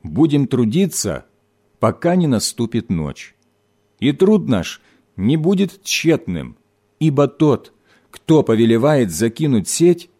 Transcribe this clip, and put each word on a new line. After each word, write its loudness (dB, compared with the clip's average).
Будем 0
трудиться, -2
пока 0
не 2
наступит -4
ночь. -8
И 0
труд 2
наш -4
не 0
будет -2
тщетным, -4
ибо 2
тот, -2
кто 2
повелевает 2
закинуть -2
сеть 2